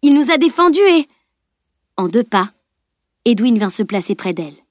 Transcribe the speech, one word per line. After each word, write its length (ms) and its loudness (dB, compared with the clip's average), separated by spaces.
il 120 4
nous 160 2
a 80 2
défendus 420 2
et 280 2
En 120 -4
deux 160 0
pas, 280 -4
Edwin 340 0
vint 120 -4
se 120 -6
placer 320 -6
près 180 -8
d'elle. 220 -10